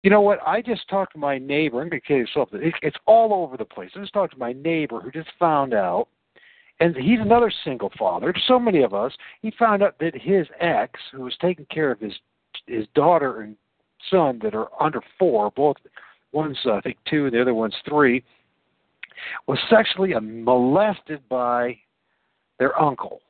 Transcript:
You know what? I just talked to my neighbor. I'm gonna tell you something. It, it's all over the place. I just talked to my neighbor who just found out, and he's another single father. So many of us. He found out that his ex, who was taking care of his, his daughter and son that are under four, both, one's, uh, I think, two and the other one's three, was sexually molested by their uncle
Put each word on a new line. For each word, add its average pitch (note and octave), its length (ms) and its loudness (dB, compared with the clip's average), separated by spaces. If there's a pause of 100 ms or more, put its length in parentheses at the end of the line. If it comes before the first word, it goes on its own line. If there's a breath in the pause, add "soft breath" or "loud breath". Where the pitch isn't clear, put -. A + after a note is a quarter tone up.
You G3 60 4
know G#3 120 6
what? G3+ 240 4
I F#3 160 -2
just A3 260 -6
talked G3 260 -4
to D#3 60 -18
my C#3+ 180 -2
neighbor. C3+ 440 -2
I'm E3 80 -8
gonna E3+ 180 -6
tell C#3+ 100 2
you A#2 160 0
something. A#2 280 -4
It, D#3+ 200 -2
it's D3+ 240 -4
all A3 280 6
over D#3 240 -4
the A2 80 -8
place. F#2 300 -16
I G#2 40 -14
just G2+ 140 -16
talked G3 200 -2
to C3 60 -20
my B2 140 -6
neighbor D3 480 -4
who - 100 -14
just D#3 260 -12
found C#3+ 360 2
out, F#2 340 0 (720 soft breath)
and E3 160 2
he's E3+ 240 2
another A3 320 4 (140)
single A#2 340 -6
father. G2 340 -2 (140)
So B3+ 120 4
many G#3+ 220 2
of G#2+ 120 2
us. G#2+ 180 -2 (300 loud breath)
He A3 180 -6
found G#3 240 2
out G3 160 -2
that D#3+ 160 -4
his F3+ 320 0 (140)
ex, D#3+ 380 -2 (120)
who C3+ 100 -14
was B2+ 200 -10
taking F3 240 -2
care D#3 260 -2
of A#2 80 -6
his, G#2 140 -10 (520)
his A2+ 200 -6 (100)
daughter C#3+ 460 2
and G#2+ 160 -16 (520)
son D3 320 2
that G#2+ 140 -4
are A2 140 -6 (120)
under D3 200 -2 (160)
four, A#2 340 2
both, C#3+ 240 2 (560 loud breath)
one's, D3 340 -4
uh, A2+ 100 2
I G2 60 -4
think, - 160 -10 (120)
two D3+ 160 0
and B2+ 80 -2
the A#2 80 2
other B2 120 2
one's A2 220 -2 (120)
three, C#3 360 2 (1200 loud breath)
was C#3 120 -2 (100)
sexually F#3+ 480 4
molested B2+ 1080 0
by A#2+ 500 -2 (800)
their C3 240 0
uncle D3 380 -2 (100)